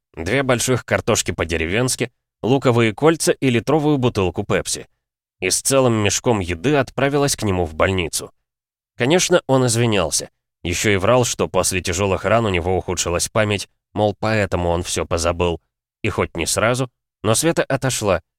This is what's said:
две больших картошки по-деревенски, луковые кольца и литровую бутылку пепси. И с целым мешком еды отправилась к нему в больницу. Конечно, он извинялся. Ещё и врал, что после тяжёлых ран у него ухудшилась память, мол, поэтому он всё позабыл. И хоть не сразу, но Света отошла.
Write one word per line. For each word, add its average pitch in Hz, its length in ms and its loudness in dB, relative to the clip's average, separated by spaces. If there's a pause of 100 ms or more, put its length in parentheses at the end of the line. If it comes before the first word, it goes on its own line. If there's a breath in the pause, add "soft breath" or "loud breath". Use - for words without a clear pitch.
(140)
две 110 300 -2
больших 127 400 0
картошки 101 480 -2
по-деревенски, 87 800 -2 (300)
луковые 117 520 2
кольца 160 380 2
и 135 180 0
литровую 143 480 2
бутылку 107 460 0
пепси. - 420 -2 (540)
И 92 100 -2
с - 100 -2
целым 131 340 2
мешком 107 460 0
еды 87 360 -2
отправилась 139 600 0
к - 60 -10
нему 95 220 0
в 80 100 -6
больницу. 87 560 -2 (680)
Конечно, 170 500 2
он 131 200 4
извинялся. 110 640 0 (320)
Ещё 87 280 -2
и 101 60 4
врал, 117 280 4
что 90 240 -2
после 90 340 0
тяжёлых 92 420 -2
ран 110 220 2
у - 20 0
него 90 280 0
ухудшилась 85 520 -4
память, 104 400 -2 (240)
мол, 104 260 0
поэтому 95 520 0
он 87 120 0
всё 82 240 -6
позабыл. 85 540 -2 (420)
И 107 60 -4
хоть 92 280 -4
не 80 100 -4
сразу, 123 440 -2 (320)
но 110 120 2
Света 165 280 0
отошла. 110 600 -2 (160)